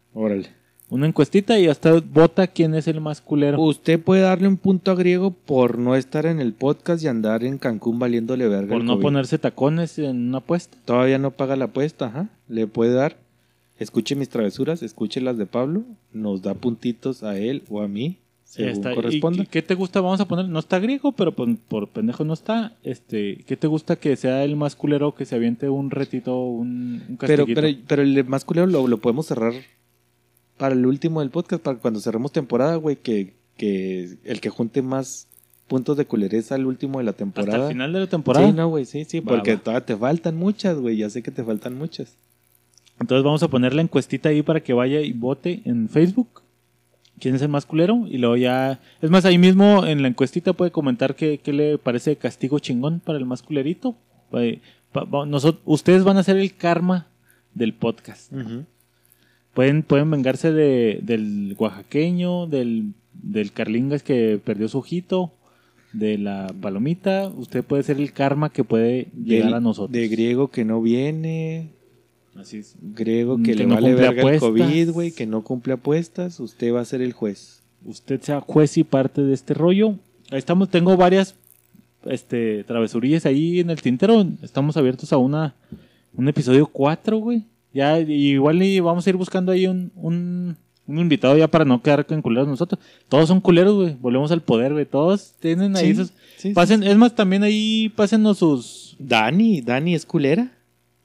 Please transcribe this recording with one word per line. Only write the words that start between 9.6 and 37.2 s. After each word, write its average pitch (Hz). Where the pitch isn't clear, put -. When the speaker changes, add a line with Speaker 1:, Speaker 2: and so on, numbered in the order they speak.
Speaker 2:
en 127
una 131
apuesta. -
Speaker 1:
Todavía 127
no 135
paga 135
la 131
apuesta, 139
ajá. 143
Le 113
puede 117
dar. 139
Escuche 117
mis 135
travesuras, 127
escuche 110
las 127
de 107
Pablo. 135
Nos 104
da 98
puntitos 120
a 104
él 120
o 104
a 104
mí, 120
Speaker 2:
Ya -
Speaker 1:
según 208
Speaker 2:
está. -
¿Y -
Speaker 1:
corresponda. 156
Speaker 2:
qué, -
qué 160
te 190
gusta? 190
Vamos 190
a 202
poner, 180
no 160
está 180
Griego, 269
pero 170
por, 117
por 107
pendejo 117
no 156
está. 220
Este, 104
¿qué 131
te -
gusta 156
que 139
sea 131
el 147
más 147
culero 147
que 135
se -
aviente 120
un 139
retito, 127
un, 123
un 127
Speaker 1:
Pero, 147
Speaker 2:
castiguito? 117
Speaker 1:
pero, 147
pero 143
el 139
más 135
culero 175
lo, 147
lo 113
podemos 123
cerrar 117
para 135
el 127
último 156
del 135
podcast, 170
para 135
cuando 110
cerremos 117
temporada, 135
güey, 151
que, 101
que 95
el 113
que 107
junte 120
más 131
puntos 131
de 143
culereza 110
al 131
último 135
de 127
la 107
temporada. 101